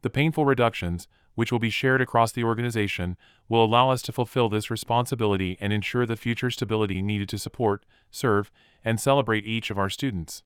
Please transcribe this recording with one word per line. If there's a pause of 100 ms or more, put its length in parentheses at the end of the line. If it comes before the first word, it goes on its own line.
The
painful
reductions, (280)
which
will
be
shared
across
the
organization, (320)
will
allow
us
to
fulfill
this
responsibility
and
ensure
the
future
stability
needed
to
support, (240)
serve, (320)
and
celebrate
each
of
our
students.